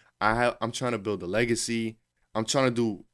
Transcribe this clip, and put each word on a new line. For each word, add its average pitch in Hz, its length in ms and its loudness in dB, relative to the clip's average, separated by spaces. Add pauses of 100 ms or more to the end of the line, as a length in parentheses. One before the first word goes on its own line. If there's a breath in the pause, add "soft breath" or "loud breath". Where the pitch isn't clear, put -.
(220 soft breath)
I 107 140 4
have, 120 260 2
I'm 113 100 -2
trying 123 220 -4
to 113 40 0
build 101 260 -4
a - 40 -8
legacy. 113 680 0 (360)
I'm 110 120 -2
trying 135 220 2
to 123 40 2
do 113 320 0 (100)